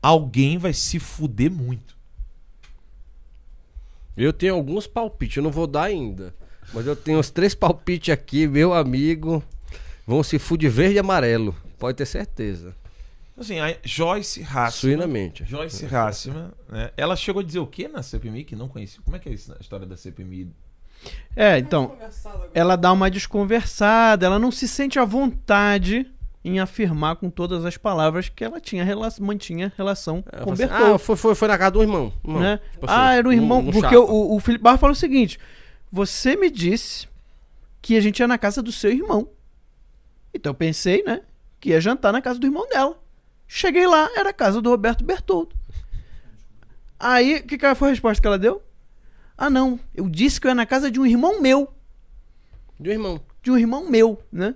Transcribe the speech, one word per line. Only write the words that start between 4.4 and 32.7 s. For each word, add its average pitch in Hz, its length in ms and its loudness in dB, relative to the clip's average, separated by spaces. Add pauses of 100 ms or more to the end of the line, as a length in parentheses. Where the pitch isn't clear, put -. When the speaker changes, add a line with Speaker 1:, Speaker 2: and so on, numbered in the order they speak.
Speaker 2:
alguns 170 320 -4
palpites, 220 520 -6
eu 139 40 -2
não 156 80 0
vou 160 160 -4
dar 147 180 -2
ainda. 107 500 -6 (380)
Mas 117 140 -6
eu 143 100 -2
tenho 156 220 0
uns 147 120 0
três 190 240 2
palpites 175 580 0
aqui, 147 340 0
meu 151 280 4
amigo. 156 680 0 (640)
Vão 135 160 2
se 147 160 -2
fuder 156 320 0
verde 175 260 4
e - 20 4
amarelo, 120 560 0 (240)
pode 127 180 -6
ter 135 100 -6
certeza. 92 680 -10 (640)
Speaker 1:
Assim, 214 200 -10
a 156 260 -4
Joyce 170 580 -4
Hasselman, 135 280 -2
Speaker 2:
Suinamente. 131 760 -2
Speaker 1:
Joyce 143 400 -10
Speaker 2:
É. 135 100 -8
Speaker 1:
Hasselman, 131 560 -4 (180)
né? 110 280 -8
Ela 170 200 -2
chegou 190 240 -6
a 196 40 -6
dizer 165 140 -8
o 175 80 -6
quê - 220 -12
na 294 140 -12
C 123 160 -10
P 113 100 -10
M 110 120 -10
I 156 40 -14
que 123 120 -16
não 123 120 -12
conhecia? 104 360 -16
Como - 120 -4
é - 20 -12
que - 100 -16
é - 40 -8
isso, - 200 -14
a - 80 -20
história 95 260 -14
da 92 100 -16
C 90 160 -18
P 95 100 -18
M 92 200 -14
I? 90 60 -14 (880)
Speaker 3:
É, 196 220 4
então, 135 300 -2
Speaker 4:
Conversada - 480 -16
agora. - 180 -12
Speaker 3:
ela 175 220 4
dá 180 160 4
uma 190 180 2
desconversada, 214 1120 2
ela 190 140 2
não 247 120 2
se 254 160 -6
sente 277 320 -2
à 254 60 4
vontade 208 1080 0 (320)
em 185 180 -4
afirmar 165 560 -2
com 185 120 -6
todas 175 380 -6
as 170 100 -8
palavras 165 540 0
que - 120 -12
ela 233 160 -8
tinha 185 240 -6
rela-, 214 380 -4
mantinha 196 560 -6
relação 190 560 -4
Speaker 2:
Ela - 120 -12
Speaker 3:
com 196 60 -4
Speaker 2:
fala - 40 -2
assim, 226 120 -2
Speaker 3:
Bertoldo. 214 280 6
Speaker 2:
"Ah, 190 40 2
foi, 208 180 0
foi, 220 180 2
foi 214 140 0
na 202 100 2
casa 190 140 2
do 214 100 4
irmão." 175 300 0 (120)
Irmão, 160 160 -2
Speaker 3:
Né? 202 180 0 (140)